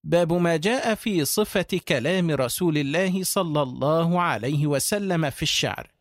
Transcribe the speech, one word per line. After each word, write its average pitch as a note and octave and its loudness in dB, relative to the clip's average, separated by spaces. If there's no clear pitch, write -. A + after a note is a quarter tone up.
باب E3+ 2
ما E3+ 2
جاء A3 0
في F3+ 0
صفة G3 -2
كلام E3 0
رسول D3 0
الله F3+ 0
صلى E3 0
الله D#3 0
عليه C#3+ 0
وسلم E3 0
في - -6
الشعر. - -4